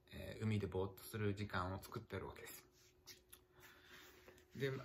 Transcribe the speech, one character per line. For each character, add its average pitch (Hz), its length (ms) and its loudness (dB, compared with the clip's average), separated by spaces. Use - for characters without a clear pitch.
え - 280 -6
ー、 110 40 0
海 110 140 6
で 98 80 4
ぼ 95 180 4
ー 98 40 2
っ - 60 -8
と - 80 -14
す - 160 -6
る 101 160 6
時 101 120 0
間 90 280 2
を 82 80 0
作 - 160 -4
っ - 40 -6
て - 140 -4
る - 100 -2
わ - 80 -4
け - 80 -10
で - 60 -10
す。 - 160 -12
で、 135 140 4